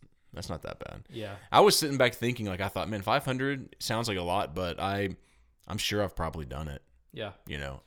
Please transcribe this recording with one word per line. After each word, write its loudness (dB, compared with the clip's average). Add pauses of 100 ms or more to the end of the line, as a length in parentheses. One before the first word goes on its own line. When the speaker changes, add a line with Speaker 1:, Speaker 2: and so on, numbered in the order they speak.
(340)
Speaker 1:
That's -10
not -8
that -10
bad. -12
Speaker 2:
Yeah. -10 (160)
Speaker 1:
I 10
was 10
sitting 2
back 6
thinking, -2
like, -4
I 0
thought, -4
"Man, -4
five 2
hundred -4
sounds -2
like -2
a -2
lot, 0
but -4
I, -2 (520)
I'm -6
sure 0
I've -4
probably -4
done -8
it." -10 (320)
Speaker 2:
Yeah. -8 (160)
Speaker 1:
You -8
know, -8